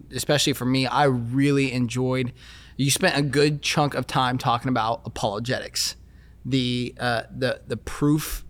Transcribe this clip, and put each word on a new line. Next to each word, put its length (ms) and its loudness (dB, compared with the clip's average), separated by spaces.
especially 400 2
for 120 -4
me, 220 2
I 180 2
really 680 2
enjoyed, 600 -2
you 140 0
spent 260 2
a 60 2
good 400 2
chunk 320 0
of 120 -4
time 300 0
talking 320 0
about 380 0
apologetics, 880 -4
the, 540 0
uh, 240 0
the, 320 -2
the 100 -4
proof 720 -2